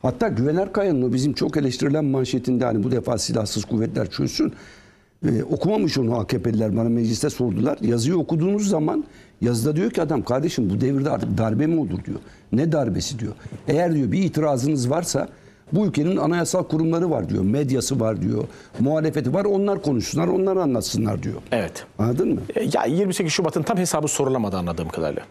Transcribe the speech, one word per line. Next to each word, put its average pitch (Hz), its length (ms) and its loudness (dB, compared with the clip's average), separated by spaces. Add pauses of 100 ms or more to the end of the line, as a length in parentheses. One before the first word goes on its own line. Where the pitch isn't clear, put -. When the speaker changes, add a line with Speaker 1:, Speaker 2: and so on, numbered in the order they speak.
Speaker 1:
Hatta 131 260 0
Güven 139 280 2
Erkaya'nın 190 460 0
o 127 100 2
bizim 135 200 0
çok 151 240 -2
eleştirilen 143 480 0
manşetinde, 127 600 0
hani, 113 200 2
"Bu 123 60 0
defa 120 280 0
silahsız 104 460 -2
kuvvetler 113 460 -2
çözsün." - 420 -2 (760)
E, 117 140 2
okumamış 185 560 0
onu 120 200 0
A 107 80 -2
K 120 160 -2
P'liler, 107 340 0
bana 113 120 2
mecliste 117 420 0
sordular. 120 500 0
Yazıyı 123 380 2
okuduğunuz 185 500 0
zaman 185 360 0 (360)
yazıda 120 360 0
diyor 196 140 2
ki - 120 0
adam, 143 200 0
"Kardeşim, 131 480 0
bu 104 100 0
devirde 139 300 0
artık 113 280 -2
darbe 113 280 2
mi 165 140 2
olur?" 90 240 -4
diyor. - 140 -8 (340)
"Ne 151 200 2
darbesi?" 113 460 0
diyor. 107 140 -6 (360)
"Eğer," 165 260 2
diyor, 143 180 2
"bir 185 100 2
itirazınız 143 680 2
varsa 165 380 -2 (440)
bu 208 140 2
ülkenin 165 300 2
anayasal 170 480 0
kurumları 165 460 0
var," 113 180 0
diyor. 101 160 0
"Medyası 131 560 0
var," 110 220 0
diyor. 113 220 0 (360)
"Muhalefeti 151 540 2
var, 196 100 0
onlar 202 380 0
konuşsunlar, 143 460 0
onlar 190 280 2
anlatsınlar," 113 680 0
diyor. - 140 -4 (160)
Speaker 2:
Evet. 101 320 -4 (140)
Speaker 1:
Anladın 123 360 2
mı? 98 60 -2 (160)
Speaker 2:
E, 220 80 0 (100)
ya - 100 2
yirmi 175 300 0
sekiz 165 180 0
Şubat'ın 165 300 0
tam 220 160 0
hesabı 156 300 0
sorulamadı 123 480 0
anladığım 85 320 -4
kadarıyla. 78 420 -4